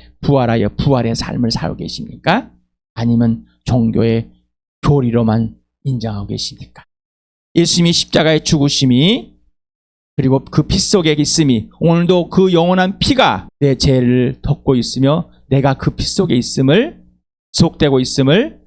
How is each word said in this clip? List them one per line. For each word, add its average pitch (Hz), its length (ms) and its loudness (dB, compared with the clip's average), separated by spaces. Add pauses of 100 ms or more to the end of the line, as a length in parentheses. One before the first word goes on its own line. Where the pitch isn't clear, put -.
(220)
부활하여 117 540 0
부활의 120 400 -2
삶을 - 340 -4
살고 151 280 -6
계십니까? - 720 -6 (420)
아니면 117 520 0 (180)
종교의 113 680 0 (500)
교리로만 117 720 0 (280)
인정하고 110 440 -6
계십니까? - 560 -12 (720)
예수님이 170 380 2
십자가에 156 460 0
죽으심이, 143 920 0 (840)
그리고 131 280 0
그 - 220 -2
피 - 100 -2
속에 170 360 0
있음이, 143 560 0 (100)
오늘도 170 500 2
그 190 240 2
영원한 185 460 2
피가 175 480 0 (120)
내 139 160 2
죄를 127 680 0
덮고 139 320 0
있으며 135 560 -2 (160)
내가 135 280 0
그 - 200 -4
피 - 80 -4
속에 180 320 -2
있음을, 139 640 0 (520)
속되고 151 460 2
있음을 143 680 0